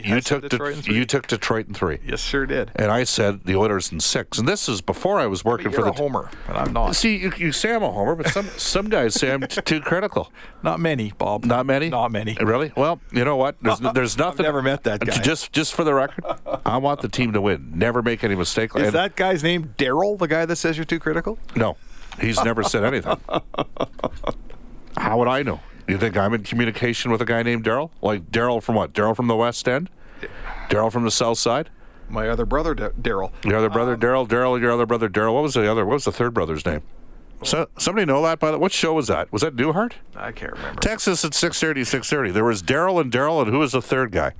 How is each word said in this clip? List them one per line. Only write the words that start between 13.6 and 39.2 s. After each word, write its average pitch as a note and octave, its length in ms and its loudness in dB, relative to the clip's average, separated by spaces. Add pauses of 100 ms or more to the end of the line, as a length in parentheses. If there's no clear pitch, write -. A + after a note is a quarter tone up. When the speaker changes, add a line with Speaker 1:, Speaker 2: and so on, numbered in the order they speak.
Speaker 1:
There's, - 180 2
Speaker 2:
<laughs> A#2+ 140 0
Speaker 1:
there's A#2+ 220 2
Speaker 2:
I've A#2+ 40 -2
Speaker 1:
nothing. F3 240 0
Speaker 2:
never C#3+ 200 2
met C#3 200 0
that G#2 220 0
guy. B2 160 0
Speaker 1:
Just, - 320 -2
just D#3 220 0
for E3+ 80 0
the D3+ 100 4
record, C#3 320 0 (400)
I A2+ 120 2
want C#3+ 240 0
the A#2 60 -4
team A#2 260 -2
to G#2 60 2
win. D2+ 360 0
Never A#2 260 2
make A2+ 220 0
any G2+ 120 2
mistake. A2 400 -2
Speaker 2:
Is G2+ 120 2
Speaker 1:
And G#2 60 2
Speaker 2:
that F3+ 220 0
guy's F#3 280 0
name E3 340 -2
Daryl, E3 400 2
the F3+ 100 0
guy E3 200 2
that E3 80 0
says E3 200 0
you're D#3+ 100 -4
too E3 140 -2
critical? E3 380 -2 (180)
Speaker 1:
No. A2 220 0 (420)
He's A2 240 2
never A2+ 200 2
said G#2 200 2
anything. C3+ 320 0 (140)
Speaker 2:
<laughs> - 1700 -6
Speaker 1:
How G#2+ 220 0
would B2 80 4
I C3 160 0
know? E2+ 160 -4 (280)
You F#2+ 100 0
think G2 180 0
I'm G#2 180 2
in G#2+ 100 -2
communication A#2 680 0
with A2+ 100 2
a A#2 40 0
guy A#2 180 2
named A#2 220 0
Daryl? C3 240 0 (120)
Like, G2 300 -2
Daryl A#2 320 2
from A2+ 120 0
what? F2 180 0
Daryl G#2+ 220 2
from A#2+ 120 0
the A2+ 80 4
West A#2 320 0
End? C#3 220 0 (800)
Daryl G#2+ 220 4
from A#2+ 120 0
the G#2+ 80 2
South A#2 260 2
Side? B2+ 320 0 (380)
Speaker 2:
My A2 220 -2
other A#2 160 0
brother, D3+ 280 0
D-, A2 100 -4 (180)
Daryl. G2 300 -2 (120)
Speaker 1:
Your G#2 140 2
other A2 120 4
brother, A#2+ 240 2
Speaker 2:
Um, A2+ 60 -4
Speaker 1:
Daryl? C3 280 2
Daryl, B2 340 2
your A#2+ 100 4
other A#2+ 140 4
brother, A2+ 240 0
Daryl. G#2+ 240 2
What C#3+ 100 2
was C#3 120 -2
the G#2+ 140 4
other, A2 160 4
what A#2+ 100 2
was C#3+ 100 -2
the B2+ 60 2
third A#2+ 220 0
brother's E2 320 -2
name? D#2 180 -2 (600)
So, D#3 240 0 (100)
somebody F#3+ 280 0
know C#3 180 4
that, E3 160 2
by D#3 120 2
the, D3 80 0
what - 120 2
show D#3+ 220 2
was C#3+ 140 2
that? E2+ 260 0